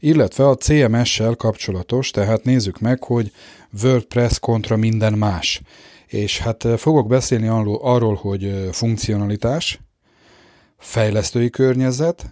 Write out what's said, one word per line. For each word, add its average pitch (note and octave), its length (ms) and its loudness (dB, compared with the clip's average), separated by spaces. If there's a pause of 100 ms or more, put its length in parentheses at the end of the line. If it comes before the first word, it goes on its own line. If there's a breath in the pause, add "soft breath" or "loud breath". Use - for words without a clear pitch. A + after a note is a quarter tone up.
illetve C#3 480 2
a C3 80 4
C - 120 -4
M B2 340 4
S-sel A2+ 320 0
kapcsolatos, A2 760 -4
tehát G#2 340 0
nézzük A#2+ 340 0
meg, B2 240 0
hogy A#2 300 -2 (500 loud breath)
WordPress A#2+ 560 2
kontra A2 380 0
minden A2 360 2
más. G#2 480 -2 (460 loud breath)
És G#2 320 -4
hát, - 260 -4
ö, A#2 120 2
fogok D3+ 300 2
beszélni A#2+ 400 0
arról, A2 360 0
arról, A#2 320 2
hogy, G2 300 -6
ö, G2 280 -4
funkcionalitás, A2 1080 -2 (1000 soft breath)
fejlesztői A2 720 0
környezet C3 800 0